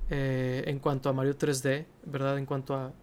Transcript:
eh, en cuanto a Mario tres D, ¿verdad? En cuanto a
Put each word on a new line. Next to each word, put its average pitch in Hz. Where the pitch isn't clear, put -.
eh, 131
en 139
cuanto 139
a 139
Mario 135
tres 139
D, 139
¿verdad? 139
En 135
cuanto 139
a 135